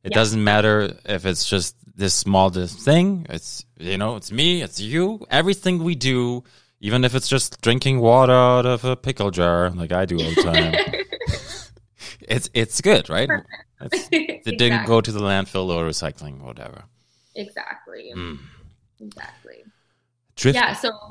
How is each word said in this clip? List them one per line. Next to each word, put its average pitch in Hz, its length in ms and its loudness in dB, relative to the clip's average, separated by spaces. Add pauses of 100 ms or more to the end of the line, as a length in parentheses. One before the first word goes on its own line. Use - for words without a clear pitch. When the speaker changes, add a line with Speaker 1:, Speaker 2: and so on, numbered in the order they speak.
Speaker 1:
It - 80 -6
Speaker 2:
Yeah. - 80 2
Speaker 1:
doesn't 110 240 2
matter 107 600 2
if 95 220 -4
it's 90 220 -2
just 95 260 -2 (220)
this 95 180 -2
small, 95 360 2
this 90 240 -6
thing. 175 560 2
It's, - 340 -12 (140)
you 95 200 -4
know, 110 180 -2
it's - 140 -14
me, 156 320 0
it's - 180 -10
you. 175 500 -4
Everything 180 520 0
we 170 140 0
do, 123 480 0 (360)
even 117 240 2
if 123 120 0
it's 131 120 -2
just - 340 -2
drinking 127 380 2
water 123 320 8
out 123 340 6
of 123 180 0
a 127 120 0
pickle 104 360 -2
jar, 87 380 2
like 85 220 -6
I 92 120 2
do 87 180 -2
all 80 80 -2
the 339 120 2
time. - 320 2
Speaker 2:
<laughs> - 320 -4 (1200)
Speaker 1:
It's, 117 260 -4
it's 113 260 0
good, - 280 2
right? 92 200 -2
Speaker 2:
Perfect. - 260 -4 (260)
Speaker 1:
It's, - 280 -6
Speaker 2:
<laughs> - 40 -2
Speaker 1:
it - 320 -4
didn't 113 180 -2
Speaker 2:
Exactly. 117 260 2
Speaker 1:
go 113 120 6
to 110 120 -6
the 104 80 -6
landfill 98 480 -2
or 85 200 -2
recycling, 73 520 -8
whatever. 62 440 -18 (500)
Speaker 2:
Exactly. - 840 -16
Speaker 1:
Mm. 85 220 -12 (640)
Speaker 2:
Exactly. - 640 -20 (720)
Speaker 1:
Drift- 135 220 2
Speaker 2:
Yeah, 240 160 2
so - 180 -4 (200)